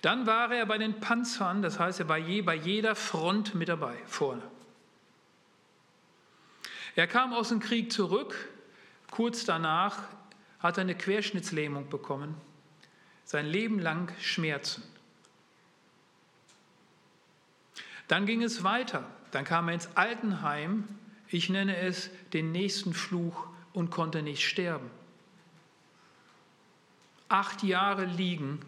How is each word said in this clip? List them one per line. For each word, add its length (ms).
Dann 240
war 240
er 140
bei 140
den 220
Panzern, 600
das 180
heißt, 220
er 80
war 80
je, 260
bei 120
jeder 400
Front 600
mit 140
dabei, 280
vorne. 360
Er 100
kam 280
aus 160
dem 100
Krieg 320
zurück, 560
kurz 340
danach 540
hat 200
er 40
eine 120
Querschnittslähmung 960
bekommen, 440
sein 220
Leben 320
lang 320
Schmerzen. 640
Dann 180
ging 160
es 220
weiter, 400
dann 120
kam 240
er 60
ins 220
Altenheim, 920
ich 180
nenne 280
es 340
den 180
nächsten 420
Fluch 540
und 180
konnte 320
nicht 240
sterben. 440
Acht 340
Jahre 420
liegen, 640